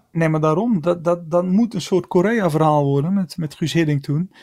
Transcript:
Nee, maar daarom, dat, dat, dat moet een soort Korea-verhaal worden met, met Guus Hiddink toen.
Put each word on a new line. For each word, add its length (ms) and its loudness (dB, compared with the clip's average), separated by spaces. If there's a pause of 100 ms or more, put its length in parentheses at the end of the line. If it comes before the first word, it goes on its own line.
(120)
Nee, 160 0
maar 120 0
daarom, 400 0
dat, 240 -2
dat, 260 -2
dat 140 2
moet 300 0
een 60 -4
soort 260 -2
Korea-verhaal 800 2
worden 300 0
met, 220 -2
met 180 -6
Guus 180 -4
Hiddink 300 0
toen. 300 -4 (100)